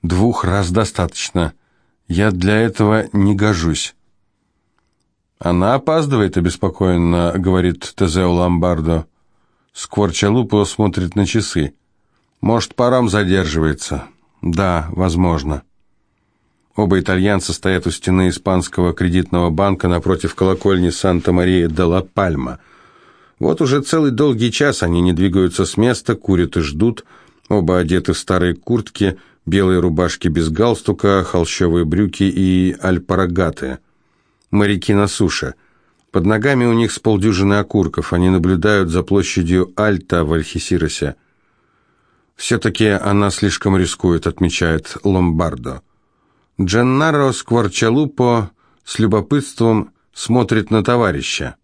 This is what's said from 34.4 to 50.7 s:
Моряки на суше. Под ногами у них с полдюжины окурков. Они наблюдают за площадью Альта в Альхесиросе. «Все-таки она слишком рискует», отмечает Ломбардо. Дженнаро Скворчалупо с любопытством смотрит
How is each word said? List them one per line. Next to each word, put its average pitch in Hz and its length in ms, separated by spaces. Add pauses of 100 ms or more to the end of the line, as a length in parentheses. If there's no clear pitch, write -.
Моряки 101 420
на 101 140
суше. 73 460 (580)
Под 87 140
ногами 120 380
у 120 80
них 113 200
с - 80
полдюжины 101 540
окурков. 92 580
Они 90 180
наблюдают 92 580
за 85 140
площадью 92 720
Альта 95 480
в 76 80
Альхесиросе. 80 840 (1200)
«Все-таки 110 500
она 101 440
слишком 95 460
рискует», 87 520
отмечает 82 760
Ломбардо. 80 800 (800)
Дженнаро 131 720
Скворчалупо 117 1200 (320)
с - 160
любопытством 110 880 (220)
смотрит 113 580